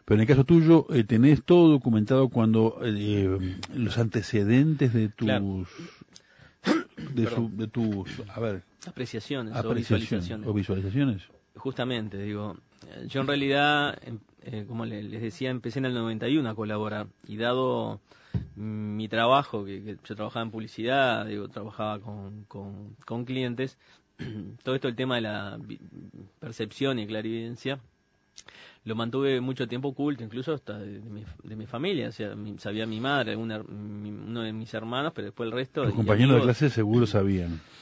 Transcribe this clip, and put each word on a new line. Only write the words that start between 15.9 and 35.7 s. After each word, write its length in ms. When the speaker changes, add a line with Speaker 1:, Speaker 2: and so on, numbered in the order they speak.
Speaker 2:
noventa 340
y 100
uno 120
a 60
colaborar, 520
y 100
dado 640
mi 520
trabajo, 580
que, 180
que 200
yo 120
trabajaba 280
en 80
publicidad, 760
digo, 200
trabajaba 520
con, 460
con, 500
con 180
clientes, 540
<clears throat> 460
todo 100
esto, 140
el 80
tema 200
de 60
la 400
vi-, 180
percepción 580
y 80
clarividencia, 760
lo 120
mantuve 460
mucho 260
tiempo 220
oculto, 340
incluso 300
hasta 260
de, 220
de 80
mi, 140
de 120
mi 120
familia, 400
o 40
sea, 240
mi, 220
sabía 300
mi 120
madre, 320
alguna, 300
mi, 480
uno 320
de 120
mis 200
hermanos, 400
pero 120
después 200
el 80
resto 300